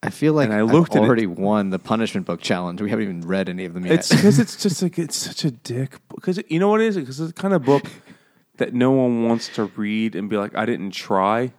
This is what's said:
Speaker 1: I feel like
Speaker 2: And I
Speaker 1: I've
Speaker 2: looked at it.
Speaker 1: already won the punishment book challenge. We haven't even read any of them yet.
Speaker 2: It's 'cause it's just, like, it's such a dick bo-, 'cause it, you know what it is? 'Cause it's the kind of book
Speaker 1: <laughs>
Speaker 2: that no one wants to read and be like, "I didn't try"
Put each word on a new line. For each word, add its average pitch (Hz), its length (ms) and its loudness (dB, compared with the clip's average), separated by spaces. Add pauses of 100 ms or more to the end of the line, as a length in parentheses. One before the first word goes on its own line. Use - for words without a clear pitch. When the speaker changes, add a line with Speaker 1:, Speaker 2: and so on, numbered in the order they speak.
Speaker 1:
I - 60 -6
feel 151 240 0
like 147 120 4
Speaker 2:
And 107 80 0
I 104 60 2
Speaker 1:
I've 110 100 2
Speaker 2:
looked 160 240 4
at - 80 4
it. 110 40 4
Speaker 1:
already 113 200 4
won 98 440 0
the 92 80 -2
punishment 110 480 -4
book 85 160 -6
challenge. 90 400 -4
We 101 80 -4
haven't 110 140 -2
even 90 180 -6
read 92 260 -2
any 92 160 -8
of 85 100 -10
them 90 120 -6
yet. 160 140 4
Speaker 2:
It's - 220 2
'cause 196 160 6
it's - 180 0
just, 185 260 -2
like, 180 160 -2
it's 170 180 -6
such - 280 -8
a 156 60 0
dick 123 480 -8 (100)
bo-, - 120 -16
'cause 180 180 -2
it, - 120 -10
you 156 80 0
know 190 100 4
what 214 140 4
it 226 60 2
is? 202 80 -2
'Cause 135 240 -8
it's 165 120 -8
the - 80 -14
kind 196 140 0
of 151 100 2
book 135 200 4 (380)
Speaker 1:
<laughs> - 360 -20
Speaker 2:
that - 160 -2
no 123 160 4
one 123 360 2
wants 117 300 0
to 113 80 0 (120)
read 107 380 -2
and 98 140 -6
be 107 80 -2
like, 101 180 -4
"I 110 120 -2
didn't 98 240 -4
try" 107 680 0